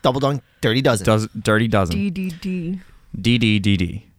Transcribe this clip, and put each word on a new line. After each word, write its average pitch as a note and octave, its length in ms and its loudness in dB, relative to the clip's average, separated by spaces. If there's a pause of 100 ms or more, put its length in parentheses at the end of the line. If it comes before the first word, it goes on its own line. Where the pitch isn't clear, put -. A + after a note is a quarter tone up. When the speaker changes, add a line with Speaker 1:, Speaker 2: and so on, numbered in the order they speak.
Speaker 1:
Double C3 180 0
Dozen, C#3 220 -2 (200)
Dirty B2 200 0
Dozen. A#2 240 0
Speaker 2:
Does, A2 220 2 (120)
Dirty A2 280 2
Dozen. F#2+ 280 0
Speaker 3:
D G3+ 140 -2
D F#3 220 -6
D. F3+ 480 -8 (420)
Speaker 2:
D A#2+ 160 2
D G#2+ 220 2
D G2 180 2
D. F2 300 -4 (100)